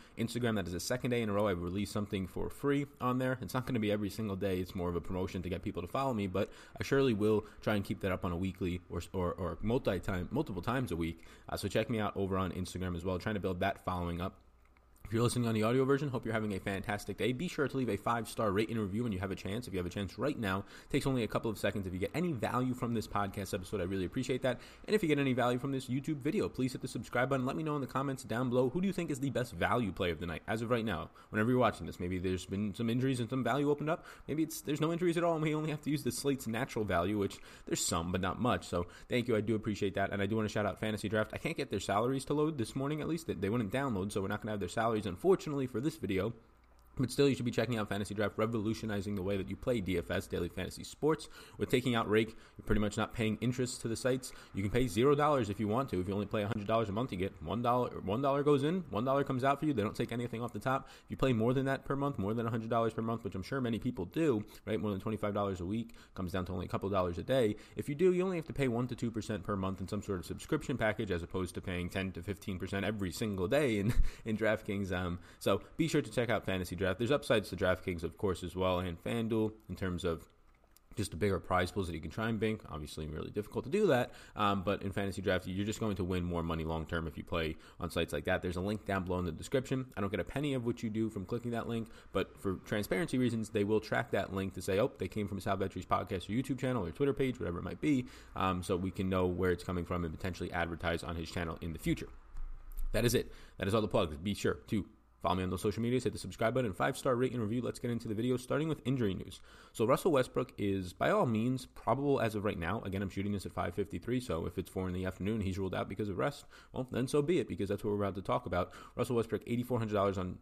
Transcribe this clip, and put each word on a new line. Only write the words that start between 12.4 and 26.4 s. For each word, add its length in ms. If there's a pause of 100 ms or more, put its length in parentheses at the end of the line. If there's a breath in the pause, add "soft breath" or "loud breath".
Instagram 440
as 80
well. 140
Trying 160
to 80
build 180
that 240
following 380
up. 160 (680)
If 80
you're 100
listening 240
on 80
the 80
audio 220
version, 240
hope 160
you're 100
having 200
a 40
fantastic 580
day. 160
Be 140
sure 220
to 80
leave 120
a 80
five-star 540
rate 200
and 100
review 240
when 80
you 80
have 100
a 60
chance. 320
If 40
you 60
have 80
a 20
chance 300
right 180
now, 280 (240 loud breath)
it 20
takes 160
only 160
a 60
couple 200
of 100
seconds. 280
If 60
you 80
get 120
any 200
value 420
from 180
this 140
podcast 480
episode, 260
I 40
really 200
appreciate 380
that. 160 (260 loud breath)
And 120
if 80
you 40
get 120
any 120
value 280
from 100
this 160
YouTube 300
video, 320